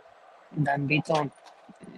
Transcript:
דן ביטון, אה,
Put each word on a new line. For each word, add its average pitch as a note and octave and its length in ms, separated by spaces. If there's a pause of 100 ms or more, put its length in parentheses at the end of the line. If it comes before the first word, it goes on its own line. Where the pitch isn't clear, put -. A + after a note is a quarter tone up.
(580)
דן C#3 300
ביטון, D3 400 (540)
אה, - 60 (100)